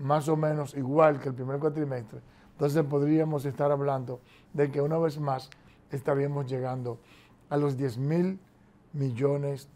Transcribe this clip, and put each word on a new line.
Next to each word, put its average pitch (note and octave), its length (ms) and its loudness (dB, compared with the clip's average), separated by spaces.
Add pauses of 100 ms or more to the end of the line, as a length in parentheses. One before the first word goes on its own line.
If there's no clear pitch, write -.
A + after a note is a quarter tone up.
más C#3+ 280 0
o D#3+ 80 2
menos D3+ 380 -2
igual C#3+ 460 4
que C#3 80 -6
el B2+ 60 -4
primer C3 260 -6
cuatrimestre, C#3 600 -4 (320)
entonces C#3+ 320 2
podríamos D3 600 2
estar C#3+ 260 0
hablando C3+ 500 -2 (320)
de D3 180 2
que C#3+ 100 -2
una D#3 180 0
vez D#3 220 0
más C3+ 300 -4 (400)
estaríamos C#3+ 560 0
llegando B2+ 520 -4 (520)
a D3 60 0
los C#3+ 200 2
diez B2 220 -2
mil F3 420 0 (520)
millones C#3 840 -2